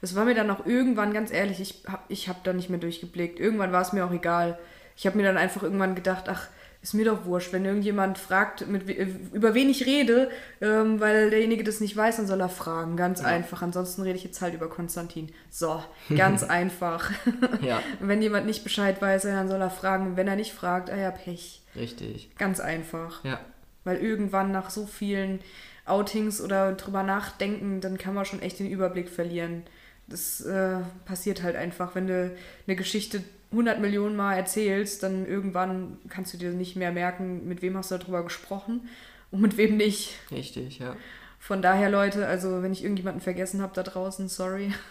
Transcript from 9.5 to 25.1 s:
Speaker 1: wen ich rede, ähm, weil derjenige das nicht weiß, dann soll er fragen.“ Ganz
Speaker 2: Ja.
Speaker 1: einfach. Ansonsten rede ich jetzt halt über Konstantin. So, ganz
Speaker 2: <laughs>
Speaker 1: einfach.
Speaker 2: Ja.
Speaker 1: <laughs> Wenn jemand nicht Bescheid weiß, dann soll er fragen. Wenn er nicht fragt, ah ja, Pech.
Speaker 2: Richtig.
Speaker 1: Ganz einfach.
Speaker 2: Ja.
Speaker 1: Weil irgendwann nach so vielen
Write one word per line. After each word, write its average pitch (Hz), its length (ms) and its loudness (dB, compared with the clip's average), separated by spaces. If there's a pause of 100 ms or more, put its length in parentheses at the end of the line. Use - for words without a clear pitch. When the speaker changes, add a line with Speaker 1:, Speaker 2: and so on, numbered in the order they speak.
Speaker 1:
wen 269 160 8
ich 254 160 4
rede, 254 460 6 (300)
ähm, 220 380 4
weil 214 300 6
derjenige 220 340 4
das 208 160 -2
nicht 202 160 -2
weiß, 220 220 4
dann 214 80 0
soll 190 160 2
er 180 80 0
fragen.“ 165 480 -4
Ganz 180 240 2
Speaker 2:
Ja. - 60 0
Speaker 1:
einfach. 170 340 0
Ansonsten 180 400 -4
rede 185 160 -2
ich 185 60 -10
jetzt - 180 -10
halt 175 140 -2
über 165 120 -6
Konstantin. 165 640 -8 (220)
So, 160 320 -2 (320)
ganz 190 280 6
Speaker 2:
<laughs> - 60 -4
Speaker 1:
einfach. 175 640 0 (500)
Speaker 2:
Ja. 127 200 0 (100)
Speaker 1:
<laughs> 208 80 -8
Wenn 202 240 2
jemand 208 240 2
nicht 214 160 -4
Bescheid 196 360 0
weiß, 190 240 4
dann 196 240 0
soll 190 140 0
er 185 80 0
fragen. 190 480 0
Wenn 190 100 4
er 196 80 2
nicht 214 180 -2
fragt, 180 360 -2
ah 202 80 -4
ja, 190 140 0
Pech. - 500 -12 (140)
Speaker 2:
Richtig. 110 640 -8
Speaker 1:
Ganz 190 200 0
einfach. 165 640 -6
Speaker 2:
Ja. 135 160 -4 (440)
Speaker 1:
Weil 180 140 0
irgendwann 196 540 0
nach 190 200 -2
so 214 160 -6
vielen 196 520 -2 (460)